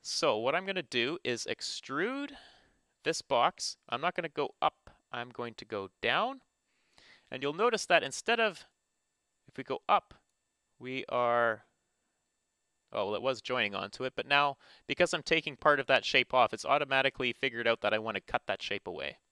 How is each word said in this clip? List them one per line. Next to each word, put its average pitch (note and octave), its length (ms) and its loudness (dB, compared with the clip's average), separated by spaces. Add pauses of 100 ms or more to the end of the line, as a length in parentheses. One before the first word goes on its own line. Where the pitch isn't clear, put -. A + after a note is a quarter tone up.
So C3 280 2
what B2 180 0
I'm F#3 100 -4
gonna F#3+ 160 -6
do C3 440 -2
is A#2+ 240 -4
extrude A#3+ 800 -6 (720)
this D#3+ 180 -2
box. - 540 0 (140)
I'm A#2 100 -4
not E3+ 160 -2
gonna E3 140 -4
go - 320 -4
up, - 280 -2 (220)
I'm A#2+ 180 -8
going A#2+ 260 -8
to - 100 -16
go G2+ 240 -6 (120)
down. G#3 380 0 (880)
And C3 140 -8
you'll C#3 80 -2
notice G#3+ 360 0
that E3 160 6
instead A3+ 360 -2
of, G#3+ 260 0 (840)
if - 80 -18
we - 80 -10
go - 240 -6
up, - 240 2 (680)
we B2+ 300 -8
are, A#2+ 560 0 (1300)
oh, G2 140 -2
well, G#2 80 -4
it F2+ 60 -6
was B2+ 200 -4
joining A2 340 -2
onto G2 300 -6
it, B2+ 100 -6
but A#2+ 100 -6
now, C#3+ 300 2 (320)
because E3 260 2
I'm D#3 100 -4
taking D#3 340 0
part D3 200 6
of C#3 100 -2
that B2+ 180 6
shape - 280 2
off, B2 200 6
it's A2+ 100 -8
automatically C3+ 680 2
figured A#2 340 -2
out A2+ 140 2
that G#2 120 2
I G#2+ 60 2
wanna A2 220 -4
cut - 260 -6
that G2 140 -4
shape - 260 -6
away. C#2+ 300 -8 (140)